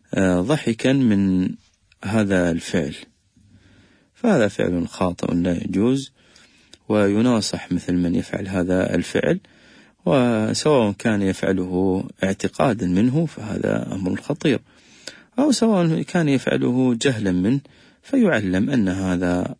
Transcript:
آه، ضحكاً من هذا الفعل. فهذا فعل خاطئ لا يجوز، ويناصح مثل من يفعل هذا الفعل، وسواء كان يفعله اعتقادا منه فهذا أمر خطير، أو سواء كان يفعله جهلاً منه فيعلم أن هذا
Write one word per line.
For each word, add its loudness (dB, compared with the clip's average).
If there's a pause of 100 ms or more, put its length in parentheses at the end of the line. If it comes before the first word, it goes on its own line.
(140)
آه، 2
ضحكاً 0
من 2 (540)
هذا 0
الفعل. -4 (1200)
فهذا 2
فعل -2
خاطئ -4
لا 0
يجوز، 0 (760)
ويناصح 0
مثل -4
من 0
يفعل -4
هذا 0
الفعل، -2 (680)
وسواء 2
كان -2
يفعله 0 (200)
اعتقادا 0
منه 2
فهذا -4
أمر -4
خطير، -2 (760)
أو 4
سواء 2
كان 0
يفعله 0
جهلاً -2
منه 0 (420)
فيعلم 0
أن 0
هذا -2